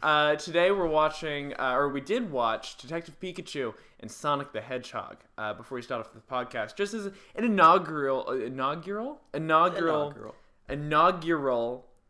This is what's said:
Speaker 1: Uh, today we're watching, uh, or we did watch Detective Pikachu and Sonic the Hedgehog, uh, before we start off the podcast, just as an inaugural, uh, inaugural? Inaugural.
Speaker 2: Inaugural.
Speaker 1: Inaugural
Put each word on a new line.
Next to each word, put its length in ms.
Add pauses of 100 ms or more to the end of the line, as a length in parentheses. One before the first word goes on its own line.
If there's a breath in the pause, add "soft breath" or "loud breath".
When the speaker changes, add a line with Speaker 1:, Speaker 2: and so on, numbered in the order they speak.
Speaker 1:
Uh, 360
today 340
we're 160
watching, 720
uh, 140
or 160
we 100
did 320
watch 460
Detective 420
Pikachu 540 (260 loud breath)
and 100
Sonic 440
the 80
Hedgehog, 560 (200)
uh, 160
before 220
we 60
start 240
off 80
the 80
podcast, 560
just 160
as 140
an 60 (220 loud breath)
inaugural, 920
uh, 40
inaugural? 840 (140)
Inaugural. 720
Speaker 2:
Inaugural. 280 (340)
Speaker 1:
Inaugural 1160 (240)